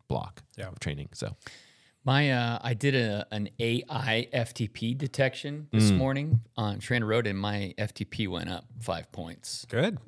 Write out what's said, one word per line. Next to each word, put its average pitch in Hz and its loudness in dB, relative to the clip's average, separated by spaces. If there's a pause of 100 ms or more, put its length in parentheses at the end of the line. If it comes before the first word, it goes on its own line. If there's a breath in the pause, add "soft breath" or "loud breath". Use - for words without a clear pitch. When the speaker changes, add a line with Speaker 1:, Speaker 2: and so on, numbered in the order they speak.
Speaker 1:
block - -6 (160)
Speaker 2:
Yeah. 95 -8
Speaker 1:
of 92 -16
training. 73 -6
So - -8 (680 loud breath)
Speaker 3:
My, 139 4
uh, 120 2
I 120 0
did 135 2
a, 107 0
an 104 -4 (120)
A 117 2
I 120 0
F 120 0
T 113 -2
P 117 -2
detection 143 -2
this 107 8
Speaker 1:
Mm. 95 6
Speaker 3:
morning 135 2 (160)
on 104 -2
Trailer 120 0
Road, 110 2
and 98 0
my 101 -2
F 107 -2
T 107 -8
P 104 -2
went 87 -4
up 87 -8 (160)
five 82 -4
points. - -10
Speaker 2:
Good. 156 2 (100)